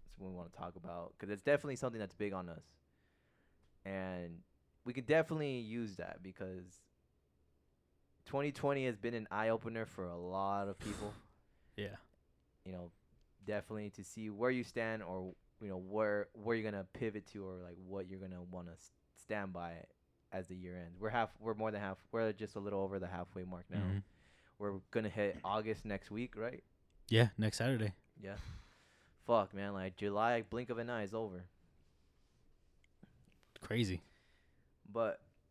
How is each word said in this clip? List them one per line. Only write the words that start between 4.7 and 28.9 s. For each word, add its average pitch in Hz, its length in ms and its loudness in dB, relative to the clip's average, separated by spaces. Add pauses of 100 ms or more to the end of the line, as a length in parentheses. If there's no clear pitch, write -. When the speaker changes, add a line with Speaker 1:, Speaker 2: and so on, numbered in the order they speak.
Speaker 1:
we 123 80 -4
could 123 140 -6
definitely 151 520 4
use 113 380 -4
that 87 260 -6
because 92 580 -8 (1500)
twenty 143 260 0
twenty 139 340 2
has 120 100 2
been 117 180 0
an 110 180 -2
eye 107 160 4
opener 113 380 0
for - 180 -6
a 87 120 -4
lot 98 520 0
of 101 100 -6
people. 104 400 -6
Speaker 2:
<sighs> - 40 -20 (540)
Yeah. 104 200 -6 (680)
Speaker 1:
You 95 60 -8
know, 87 180 -8 (560)
definitely 104 440 -2
to 98 140 -12
see 110 260 -8
where 110 200 2
you 127 140 2
stand, 113 380 -2
or, 92 300 -4 (300)
you 107 60 -6
know, 92 100 -4
where, 104 560 2
where 113 200 0
you're 110 160 0
gonna 98 220 -4
pivot 107 400 -2
to, 101 120 -6
or, 95 100 -6 (100)
like, 87 200 -12
what 95 220 -4
you're 92 140 -10
gonna 92 300 -8
wanna 87 220 -8
s-, - 200 -20 (240)
stand 101 380 -4
by 87 180 -4 (580)
as 95 180 -2
the 92 60 -8
year 90 220 -8
ends. 87 240 -8
We're 107 80 0
half, 113 220 2 (100)
we're 110 140 0
more 110 180 0
than 104 80 -2
half, 98 160 -2 (160)
we're 113 200 4
just 104 240 -6
a 104 40 -2
little 98 220 0
over 98 180 0
the 90 80 0
halfway 90 360 -6
mark 90 260 -8
now. - 80 0
Speaker 2:
Mm-hmm. 98 200 4 (600)
Speaker 1:
We're 101 160 0 (180)
gonna 110 160 4
hit 101 340 2
August 107 440 2
next 101 240 -2
week, 117 260 -4
right? 113 260 -4 (460)
Speaker 2:
Yeah, 113 200 12 (100)
next 107 180 4
Saturday. 117 380 4 (280)
Speaker 1:
Yeah. 98 140 -6 (880)